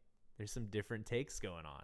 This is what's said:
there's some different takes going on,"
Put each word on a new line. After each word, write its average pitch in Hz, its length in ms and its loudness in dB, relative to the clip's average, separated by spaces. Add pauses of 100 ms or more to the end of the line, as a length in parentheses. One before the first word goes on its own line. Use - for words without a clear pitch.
(380)
there's 104 160 -2
some 117 140 0
different 107 380 2
takes 123 360 2
going 85 240 -2
on," 73 180 -6